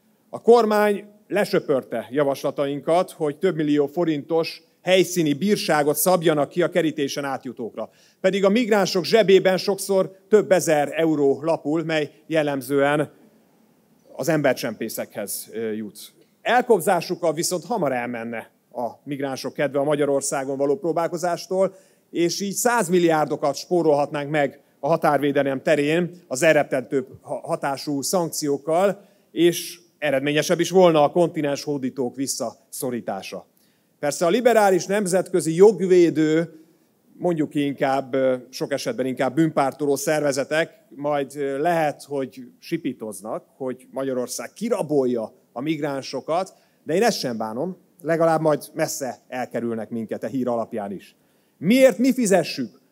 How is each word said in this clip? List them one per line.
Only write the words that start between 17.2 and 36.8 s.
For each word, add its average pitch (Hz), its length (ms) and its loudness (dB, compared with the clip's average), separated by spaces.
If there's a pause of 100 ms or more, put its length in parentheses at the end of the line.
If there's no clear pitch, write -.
viszont 170 320 -4
hamar 170 280 -2
elmenne 117 580 -6 (220)
a 117 160 -6 (160)
migránsok 135 480 -8
kedve 143 260 -2
a 139 60 0
Magyarországon 139 720 -2
való 143 200 0
próbálkozástól, 175 960 -2 (360)
és 170 300 -2
így 196 140 -6
százmilliárdokat 160 1000 2
spórolhatnánk 147 760 0
meg 143 300 0 (200)
a 139 80 -2
határvédelem 143 760 0
terén 156 640 0
az 127 160 -4
elrettentő 143 640 2 (140)
ha-, 131 220 -10
hatású 143 600 -4
szankciókkal, 165 1080 -2 (220)
és 170 500 0 (180)
eredményesebb 147 640 0
is 165 100 -2
volna 170 320 6
a 143 80 4
kontinens 147 540 0
hódítók 131 520 -4
visszaszorítása. 117 1300 -8 (520)
Persze 143 280 -2
a - 20 2
liberális 208 580 4
nemzetközi 180 680 0
jogvédő, 170 1080 4 (520)